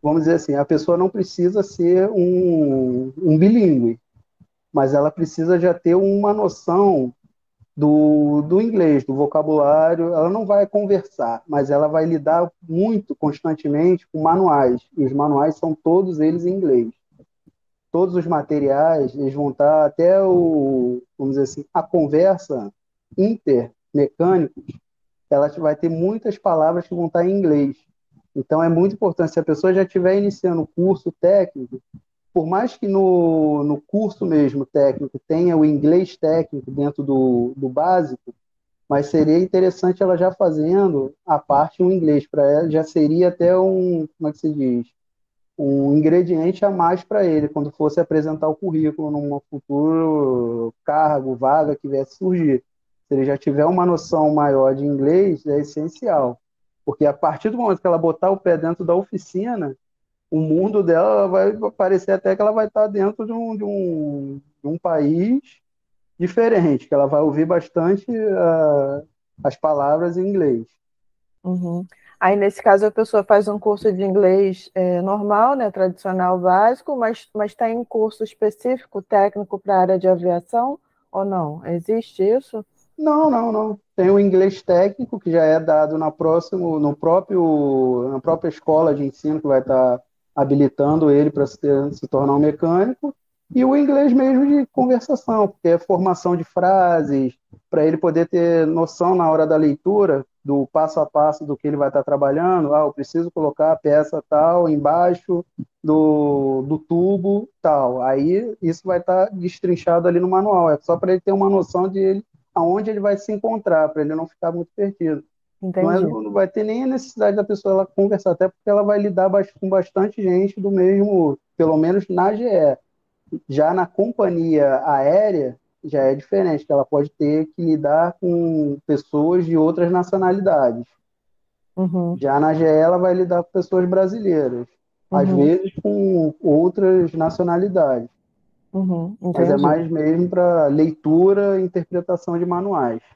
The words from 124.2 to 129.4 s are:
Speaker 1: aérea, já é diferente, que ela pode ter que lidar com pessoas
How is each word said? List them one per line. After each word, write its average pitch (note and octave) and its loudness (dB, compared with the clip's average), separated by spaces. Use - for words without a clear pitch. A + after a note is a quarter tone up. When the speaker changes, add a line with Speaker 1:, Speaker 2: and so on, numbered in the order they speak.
Speaker 1:
aérea, D3 0
já C#3+ -2
é C3+ 2
diferente, D#3+ -2
que - -2
ela C#3 2
pode C#3+ -2
ter D3+ -2
que F3 -8
lidar D#3+ 0
com E3 -2
pessoas D#3 0